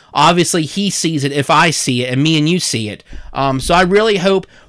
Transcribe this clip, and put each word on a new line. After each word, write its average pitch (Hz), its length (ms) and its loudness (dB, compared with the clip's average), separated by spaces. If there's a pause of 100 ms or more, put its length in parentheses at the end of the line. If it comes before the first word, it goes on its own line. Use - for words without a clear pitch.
(120)
Obviously, 170 520 2
he 196 260 -4
sees 160 340 -2
it 139 80 -2
if 143 160 -2
I 165 220 4
see 123 340 -2
it 127 80 -6
and 131 100 0
me 160 140 2
and 151 120 2
you 175 120 2
see 110 300 -4
it. - 120 -14 (300)
Um, 135 260 -2
so 151 160 0
I 180 80 4
really 202 360 2
hope, 190 280 0 (220)